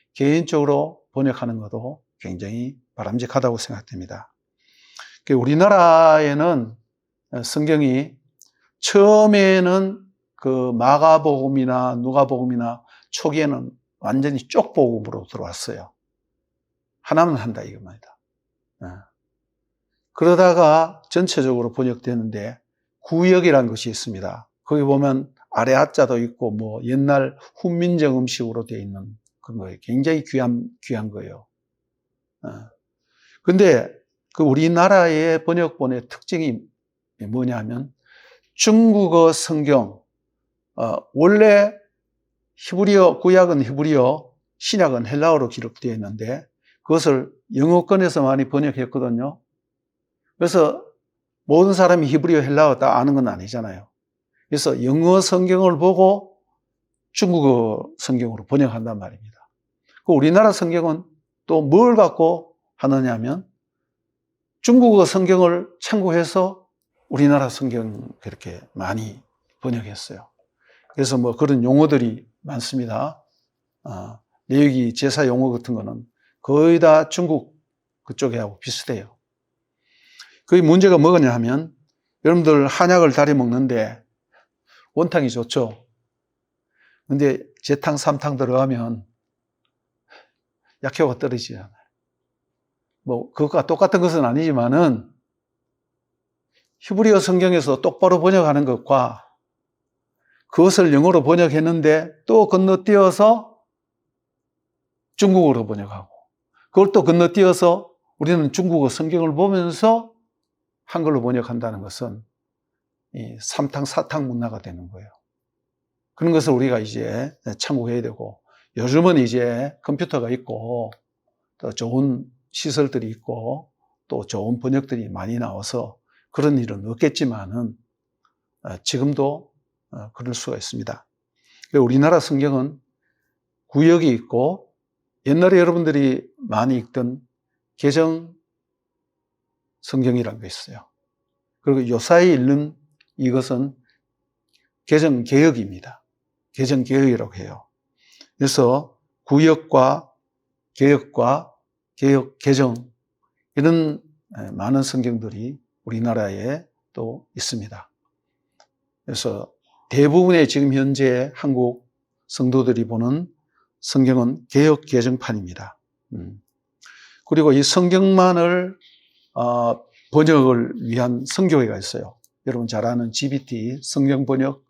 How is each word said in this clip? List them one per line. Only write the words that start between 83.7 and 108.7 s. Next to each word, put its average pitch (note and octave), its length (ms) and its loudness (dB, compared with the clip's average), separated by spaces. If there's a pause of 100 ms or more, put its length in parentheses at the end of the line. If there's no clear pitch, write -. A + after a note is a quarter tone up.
원탕이 D#3+ 360 0
좋죠. A#2 560 -6 (1200)
근데 C#3 320 0 (240)
재탕, - 340 -4
삼탕 C#3+ 400 -4
들어가면 B2 720 -4 (1800)
약효가 C3+ 360 -2
떨어지잖아요. A#2+ 520 -10 (1300)
뭐 B2 300 -8
그것과 D3 340 -2
똑같은 F#3 340 2
것은 E3+ 240 0
아니지만은 C3+ 880 0 (1700)
히브리어 G#3 320 4
성경에서 F3 640 0
똑바로 F3+ 400 2
번역하는 D#3 460 2
것과 B2 600 -2 (1200)
그것을 F3+ 440 4
영어로 D#3+ 300 4
번역했는데 D#3 920 2 (140)
또 A3 200 6
건너뛰어서 G3 1120 2 (1600)
중국어로 E3 500 2
번역하고 G2+ 420 -12 (640)
그걸 G3 220 2
또 G3 100 4
건너뛰어서 F3 880 2 (280)
우리는 D3+ 340 -2
중국어 E3 380 0